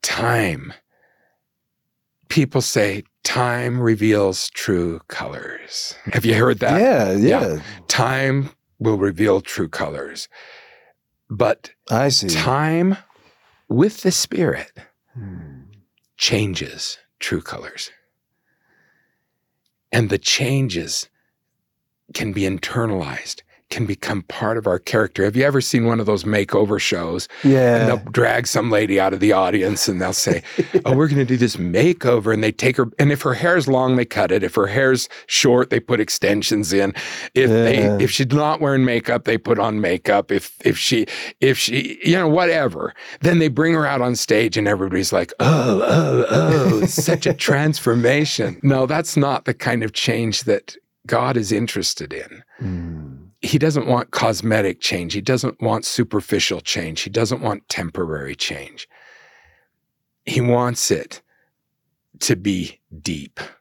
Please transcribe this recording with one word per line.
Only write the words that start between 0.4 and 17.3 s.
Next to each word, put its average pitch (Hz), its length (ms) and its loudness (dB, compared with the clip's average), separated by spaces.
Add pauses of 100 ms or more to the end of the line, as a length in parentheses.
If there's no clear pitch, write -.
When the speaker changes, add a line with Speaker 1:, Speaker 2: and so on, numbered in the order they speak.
Speaker 1:
People 135 320 2
say, 104 420 0 (220)
"Time 123 560 -2
reveals 104 680 2
true 87 580 -2
colors." - 880 -12 (180)
Have 117 120 0
you 113 120 4
heard 117 240 2
that? 147 200 2
Speaker 2:
Yeah, 143 320 2
yeah. 131 420 2
Speaker 1:
Yeah. 76 60 -8 (280)
Time 131 640 0 (280)
will 110 200 0
reveal 98 420 2
true - 280 -6
colors. 73 600 -8 (1000)
But 107 420 -2 (200)
Speaker 2:
I 123 200 2
see. 113 180 0
Speaker 1:
time 156 680 0 (720)
with 175 340 2
the 185 100 2
Spirit - 580 -2 (440)
Speaker 2:
Hmm. 95 480 -14 (540)
Speaker 1:
changes - 800 -4 (200)
true - 240 -4